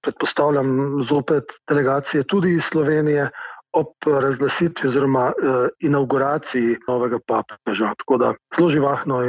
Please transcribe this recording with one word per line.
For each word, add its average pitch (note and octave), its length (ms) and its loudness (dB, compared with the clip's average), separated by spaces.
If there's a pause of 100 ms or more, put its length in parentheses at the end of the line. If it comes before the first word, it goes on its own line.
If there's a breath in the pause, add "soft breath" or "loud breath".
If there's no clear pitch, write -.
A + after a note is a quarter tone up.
predpostavljam, C#3 1000 0
zopet C#3+ 420 0 (240)
delegacije C#3 560 0
tudi F#3 300 2
iz D#3+ 100 0
Slovenije D3+ 680 0 (440 loud breath)
ob D#3 120 0 (200)
razglasitvi C#3 800 0
oziroma, C3+ 440 2
eh, B2+ 360 0 (120)
inauguraciji C#3 960 0 (120)
novega A#2+ 380 0
papeža. A2 720 -4
Tako C3 200 0
da A#2+ 160 2 (220)
zelo E3+ 140 4
živahno C#3 580 0